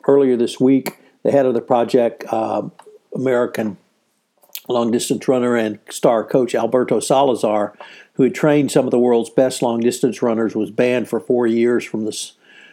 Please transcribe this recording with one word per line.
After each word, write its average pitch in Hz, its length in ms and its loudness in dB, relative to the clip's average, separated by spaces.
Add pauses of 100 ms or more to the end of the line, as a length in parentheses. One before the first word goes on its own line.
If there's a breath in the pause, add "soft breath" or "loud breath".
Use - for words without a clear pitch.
Earlier 139 300 4
this 117 240 -2
week, 131 360 2 (280 soft breath)
the 113 80 2
head 139 120 4
of 127 100 0
the 117 60 -2
project, 117 680 0
uh, 107 400 -4 (440)
American 120 680 -2 (880)
long-distance 120 580 -2
runner 123 300 0
and 110 240 -4 (100)
star 117 320 2
coach 120 320 0
Alberto 117 460 0
Salazar, 113 760 0 (360 loud breath)
who - 100 -2
had 123 100 2
trained 147 380 2
some 139 140 2
of 120 80 2
the 127 80 4
world's 117 300 2
best 131 300 0
long-distance 117 640 0
runners, 113 320 -2
was 107 160 -4
banned 123 380 -2
for 117 100 -4
four 120 300 0
years 117 360 0
from 110 200 -8
the 107 80 -6
s-, - 220 -12 (380 loud breath)